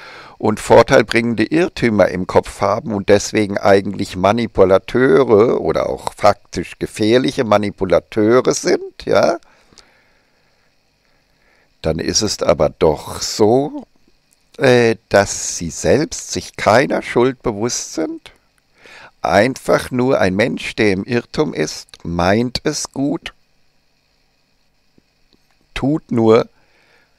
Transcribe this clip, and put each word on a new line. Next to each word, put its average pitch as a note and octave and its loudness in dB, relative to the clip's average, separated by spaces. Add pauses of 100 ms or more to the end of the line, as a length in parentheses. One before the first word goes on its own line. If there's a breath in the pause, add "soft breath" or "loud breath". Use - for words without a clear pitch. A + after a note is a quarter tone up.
(400 loud breath)
und G#2+ -2
vorteilbringende A#2 2
Irrtümer A#2+ 0
im F#2 -6
Kopf - -2
haben G#2+ -2
und G2 -2
deswegen G#2 0
eigentlich G2 0
Manipulateure A2+ 2
oder - -2
auch - -8
faktisch - -2
gefährliche B2 0
Manipulateure G#2 0
sind, - -6
ja, A#2 0 (2500 soft breath)
dann D#2+ -4
ist F2 -4
es - -4
aber D2+ 2
doch E2 -2
so, C#3 0 (720)
äh, A#2+ 2 (120)
dass - 0
sie E2 -8
selbst A2+ -2
sich - -10
keiner B2+ 2
Schuld C3 -2
bewusst A#2 -6
sind, D#4+ -8 (920 loud breath)
einfach A#2 0
nur B2+ 0
ein F#2 0
Mensch, A#2 -4
der A2 2
im F#2+ -2
Irrtum B2 -4
ist, - -8 (160)
meint F#2+ -2
es - -6
gut, C#3+ -6 (2500)
tut C#3+ -4
nur A2+ 4 (720)